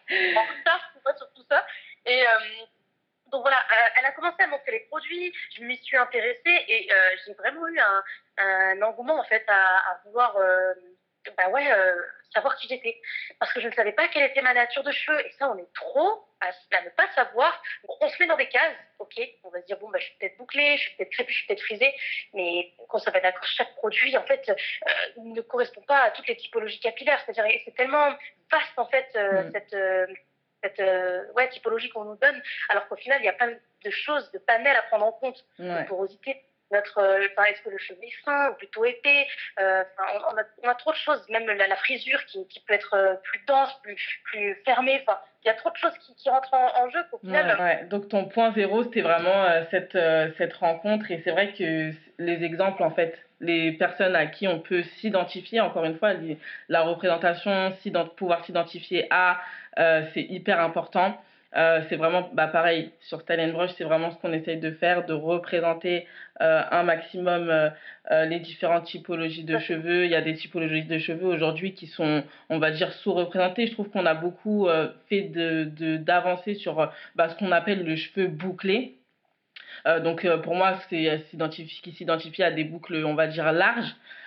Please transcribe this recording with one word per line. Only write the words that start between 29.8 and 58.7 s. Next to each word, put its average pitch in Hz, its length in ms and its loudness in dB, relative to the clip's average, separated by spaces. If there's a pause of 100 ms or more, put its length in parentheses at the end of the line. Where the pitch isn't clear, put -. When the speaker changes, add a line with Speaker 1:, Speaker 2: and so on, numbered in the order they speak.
Speaker 1:
cette, 196 160 -6
euh, 185 440 0 (120)
ouais, 254 140 2
typologie 226 400 -4
qu'on 214 160 -10
nous 214 120 -14
donne, 269 240 2 (280)
alors 208 180 0
qu'au 208 80 -10
final, 269 260 0
il 214 40 0
y 196 40 2
a 180 40 2
plein 240 180 0
de - 380 -12
choses, 277 420 -4
de 190 80 -10
panels 240 380 2
à 220 60 2
prendre 208 220 2
en 226 60 2
compte. 247 320 -8 (160)
Speaker 2:
Ouais. 175 240 -4
Speaker 1:
De - 40 -12
porosité, 196 540 -6 (300)
notre, 202 280 0
euh, 196 320 4
enfin, 202 180 0
est-ce 202 120 -4
que 220 80 -10
le 196 80 -8
cheveu 180 260 -14
est - 200 -16
fin 285 260 0
ou 226 60 -6
plutôt 220 300 -6
épais ? 277 420 2 (320)
Euh, 190 240 2 (140)
enfin, 190 140 -4 (200)
on, - 20 -2
on 214 60 -10
a, 214 40 0 (200)
on 240 60 0
a 247 60 2
trop 302 160 -2
de 311 60 0
choses, 294 320 -2
même 226 160 -2
la, 202 220 2
la 196 80 0
frisure - 500 -2
qui, 190 220 -12
qui - 140 -20
peut - 120 -4
être, 202 220 0
euh, 196 180 4 (100)
plus - 220 -6
dense, 269 260 4 (120)
plus, - 400 -10
plus 202 320 -4 (100)
fermée. 262 420 2
Enfin, 202 120 2 (240)
il 226 40 -2
y 220 40 6
a - 20 6
trop 330 160 -4
de - 60 -8
choses 339 240 -2
qui, - 160 -20
qui - 160 -4
rentrent 262 240 2
en, 254 280 4
en 247 60 -2
jeu 339 220 -2
qu'au - 80 -12
final, 196 400 2
Speaker 2:
Ouais, 180 40 0
ouais. 170 220 2
Donc 202 240 -4
ton 196 160 0
point 226 280 2
zéro, 214 300 2
c'était 233 180 -2
vraiment, 175 420 4
euh, 165 260 4
cette, 180 260 -2
euh, 160 440 4
cette 170 140 -2
rencontre. 208 580 0
Et 165 120 -6
c'est 180 80 0
vrai 196 220 2
que 160 380 -2
c-, 156 60 -12 (200)
les 170 260 -2
exemples, 185 380 -2
en 160 100 2
fait, 165 280 -2 (220)
les 165 320 0
personnes 185 420 0
à 156 100 4
qui 175 220 -4
on 185 120 0
peut 185 220 -2
s'identifier, 185 800 -2
encore 170 240 0
une 160 140 -4
fois, 208 140 2
les, 160 260 -8 (300)
la 165 120 4
représentation, 175 920 0 (120)
s'ident-, 170 320 -2
pouvoir 175 300 0
s'identifier 170 640 -4